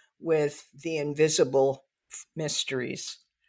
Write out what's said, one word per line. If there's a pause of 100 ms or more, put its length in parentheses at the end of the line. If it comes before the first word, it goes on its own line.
(200)
with (120)
the
invisible (260)
f-, (100)
mysteries, (320)